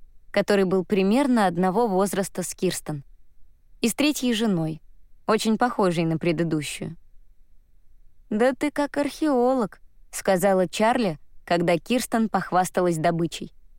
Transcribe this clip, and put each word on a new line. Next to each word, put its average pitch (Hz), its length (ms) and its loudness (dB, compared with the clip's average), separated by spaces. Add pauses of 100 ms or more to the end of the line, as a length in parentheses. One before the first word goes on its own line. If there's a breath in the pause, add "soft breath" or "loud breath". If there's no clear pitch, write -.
(340)
который 196 320 2
был 185 180 0
примерно 214 640 2
одного 185 420 2
возраста 190 540 -2
с - 140 -8
Кирстен. 151 480 -4 (800)
И 233 60 2
с 220 60 0
третьей 262 400 0
женой, 170 480 -2 (460)
очень 220 320 2
похожей 180 460 2
на 165 120 0
предыдущую. 160 800 -2 (1300)
"Да 240 220 2
ты 294 180 -4
как 294 260 -4
археолог", 262 840 0 (300)
сказала 185 580 2
Чарли, 220 520 0 (260)
когда 175 320 2
Кирстен 226 520 -2
похвасталась 180 680 0
добычей. 165 560 -2 (260)